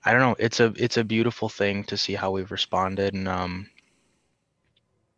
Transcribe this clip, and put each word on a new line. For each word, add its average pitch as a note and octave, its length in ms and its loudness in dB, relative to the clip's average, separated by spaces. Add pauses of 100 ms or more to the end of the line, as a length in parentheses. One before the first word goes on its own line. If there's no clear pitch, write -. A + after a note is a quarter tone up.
I G#2 80 2
don't A#2+ 100 6
know, B2+ 180 4
it's A2+ 200 0
a, A#2 160 4
it's A#2+ 220 0
a A#2 60 2
beautiful A2+ 460 0
thing G2+ 360 -2
to G2+ 120 -6
see - 160 -2
how G2 180 -2
we've F#2+ 200 -4
responded. F#2+ 600 -2
And, F#2+ 140 -4
um, F#2 420 -4 (1500)